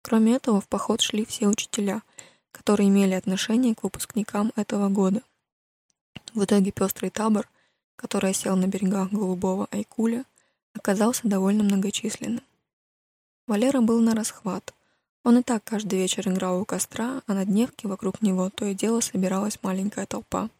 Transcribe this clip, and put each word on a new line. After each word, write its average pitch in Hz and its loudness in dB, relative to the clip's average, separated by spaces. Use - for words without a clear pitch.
Кроме 226 4
этого, 214 2
в - -18
поход - -2
шли 214 -2
все - -2
учителя, 208 -2
которые 202 2
имели 196 6
отношение 220 0
к - -10
выпускникам 208 -4
этого 202 0
года. 196 2
В 214 0
итоге 202 4
пестрый - -4
табор, 214 0
который 196 -2
осел 196 -2
на 185 2
берегах 190 0
голубого 190 -2
Айкуля, 226 -4
оказался 214 0
довольно 196 2
многочисленным. 208 -2
Валера 247 2
был 226 4
на 226 4
расхват. - -6
Он 240 6
и 247 0
так 226 -2
каждый 196 -2
вечер 185 -2
играл 185 0
у 220 -4
костра, 233 -6
а 202 -2
на 190 0
дневке 214 -2
вокруг 190 -6
него 185 0
то - -6
и 196 -2
дело 226 0
собиралась 190 -2
маленькая 190 -4
толпа. - -6